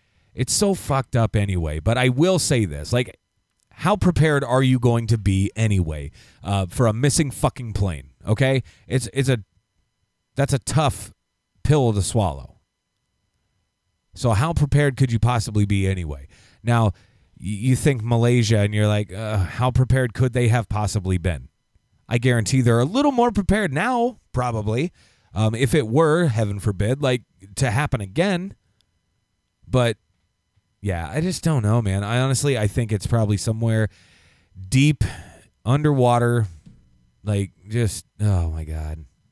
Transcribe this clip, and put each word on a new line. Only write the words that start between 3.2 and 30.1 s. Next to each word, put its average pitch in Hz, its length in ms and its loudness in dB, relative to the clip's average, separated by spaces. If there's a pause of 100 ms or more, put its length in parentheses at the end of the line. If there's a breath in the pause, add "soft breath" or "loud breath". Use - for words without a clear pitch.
how 196 260 0
prepared 156 480 2
are 127 180 2
you 127 160 4
going 117 280 2
to 113 100 2
be 98 400 0
anyway, 90 540 0 (340 soft breath)
uh, 98 220 -2
for 120 200 0
a 107 60 2
missing 139 380 0
fucking 120 420 -4
plane? 87 380 -4 (180)
Okay, 131 340 0 (240 soft breath)
it's, 123 280 -2
it's 135 160 0
a, 117 120 0 (920)
that's 139 160 0
a 135 60 0
tough - 520 -2 (540)
pill 131 300 4
to 98 80 0
swallow. 80 560 -4 (1600)
So - 180 0
how 143 200 0
prepared 143 460 2
could - 120 2
you 113 80 0
possibly 110 460 0
be 98 240 0
anyway? 76 400 -6 (340 soft breath)
Now, 117 240 2
y-, 98 60 0 (460 soft breath)
you 107 380 -2
think 131 260 0
Malaysia, 117 560 2
and 104 160 0
you're 107 140 2
like, 104 240 -2
uh, 107 260 -6
how 123 320 -2
prepared 127 440 2
could 131 180 0
they 123 160 2
have 113 200 2
possibly 98 480 -2
been? 82 320 -4 (600)
I 120 100 -2
guarantee 120 420 2
they're 117 200 4
a 123 40 2
little 269 280 2
more 240 180 2
prepared 190 420 0
now, 233 460 -2 (140)
probably, 120 600 -2 (400 soft breath)
um, 110 220 0
if 120 200 0
it 135 120 2
were, 156 400 2
heaven 107 320 -2
forbid, 104 440 -2
like, 127 200 -2 (320)
to 131 160 -2
happen 127 300 -2
again. 175 540 -2 (1120)
But 120 300 0 (840)